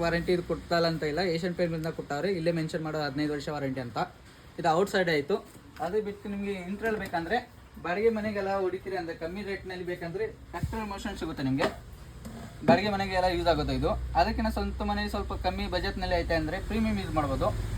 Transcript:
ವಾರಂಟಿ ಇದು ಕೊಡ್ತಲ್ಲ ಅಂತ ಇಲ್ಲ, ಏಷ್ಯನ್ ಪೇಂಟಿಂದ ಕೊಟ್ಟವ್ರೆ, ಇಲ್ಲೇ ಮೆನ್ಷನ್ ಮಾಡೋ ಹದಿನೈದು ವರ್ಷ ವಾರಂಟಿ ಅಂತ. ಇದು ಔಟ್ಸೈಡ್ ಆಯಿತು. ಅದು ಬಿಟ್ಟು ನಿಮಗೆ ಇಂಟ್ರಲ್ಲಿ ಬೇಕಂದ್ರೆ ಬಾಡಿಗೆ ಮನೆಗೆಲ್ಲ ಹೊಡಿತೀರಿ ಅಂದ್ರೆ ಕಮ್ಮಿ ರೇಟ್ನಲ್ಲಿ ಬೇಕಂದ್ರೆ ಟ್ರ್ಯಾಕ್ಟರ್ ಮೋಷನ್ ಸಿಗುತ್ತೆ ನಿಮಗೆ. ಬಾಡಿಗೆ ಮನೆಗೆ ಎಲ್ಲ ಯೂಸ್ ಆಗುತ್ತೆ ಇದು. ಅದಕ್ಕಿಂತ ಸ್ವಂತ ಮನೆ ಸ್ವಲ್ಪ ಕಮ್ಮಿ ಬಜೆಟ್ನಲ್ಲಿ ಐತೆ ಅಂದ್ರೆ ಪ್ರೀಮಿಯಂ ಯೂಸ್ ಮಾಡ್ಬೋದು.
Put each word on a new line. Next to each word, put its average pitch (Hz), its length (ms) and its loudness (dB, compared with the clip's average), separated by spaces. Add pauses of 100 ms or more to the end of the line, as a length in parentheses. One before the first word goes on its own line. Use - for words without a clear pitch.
ವಾರಂಟಿ 170 320 2
ಇದು 170 140 0
ಕೊಡ್ತಲ್ಲ 170 440 2
ಅಂತ 156 180 -2
ಇಲ್ಲ, 160 100 0 (140)
ಏಷ್ಯನ್ 175 240 -2
ಪೇಂಟಿಂದ 165 400 0
ಕೊಟ್ಟವ್ರೆ, 156 400 -2
ಇಲ್ಲೇ 170 200 2
ಮೆನ್ಷನ್ 160 280 -2
ಮಾಡೋ 156 200 -2
ಹದಿನೈದು 147 300 0
ವರ್ಷ 139 180 -6
ವಾರಂಟಿ 135 300 -2
ಅಂತ. 120 120 -6 (640)
ಇದು 170 100 4 (100)
ಔಟ್ಸೈಡ್ 190 360 4
ಆಯಿತು. 147 220 2 (480)
ಅದು 202 240 0
ಬಿಟ್ಟು 202 260 -10
ನಿಮಗೆ 202 200 -4 (140)
ಇಂಟ್ರಲ್ಲಿ 208 360 -2
ಬೇಕಂದ್ರೆ 180 340 0 (460)
ಬಾಡಿಗೆ 202 320 4
ಮನೆಗೆಲ್ಲ 202 340 -2 (140)
ಹೊಡಿತೀರಿ 185 360 -2
ಅಂದ್ರೆ 165 200 -6
ಕಮ್ಮಿ 180 280 -6
ರೇಟ್ನಲ್ಲಿ 185 420 -6
ಬೇಕಂದ್ರೆ 175 340 -4 (240)
ಟ್ರ್ಯಾಕ್ಟರ್ 220 420 -4
ಮೋಷನ್ 202 300 -6
ಸಿಗುತ್ತೆ 160 280 -6
ನಿಮಗೆ. 139 180 2 (1000)
ಬಾಡಿಗೆ 185 280 8
ಮನೆಗೆ 196 240 -2
ಎಲ್ಲ 185 180 6
ಯೂಸ್ 175 140 4
ಆಗುತ್ತೆ 139 280 4
ಇದು. 156 100 4 (300)
ಅದಕ್ಕಿಂತ 220 360 4
ಸ್ವಂತ 202 340 -2
ಮನೆ 208 120 0 (120)
ಸ್ವಲ್ಪ 202 200 -2 (120)
ಕಮ್ಮಿ 190 280 0
ಬಜೆಟ್ನಲ್ಲಿ 180 460 0
ಐತೆ 170 220 2
ಅಂದ್ರೆ 151 160 -2 (100)
ಪ್ರೀಮಿಯಂ 220 340 2
ಯೂಸ್ 165 160 -4
ಮಾಡ್ಬೋದು. 147 300 2 (300)